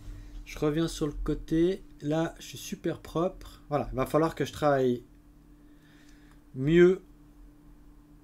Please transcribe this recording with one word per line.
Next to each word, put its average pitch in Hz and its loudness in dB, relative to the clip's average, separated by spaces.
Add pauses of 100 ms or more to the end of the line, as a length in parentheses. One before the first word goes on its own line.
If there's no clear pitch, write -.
(460)
Je - -14
reviens 156 0
sur 156 -4
le 147 -6 (100)
côté. 165 0 (180)
Là, 156 -2
je - -18
suis - -14
super - -6
propre. - -6
Voilà, 139 -2
il 113 -8
va 131 0
falloir 160 2
que 143 -2
je - -8
travaille 131 2 (1500)
mieux 170 6 (1200)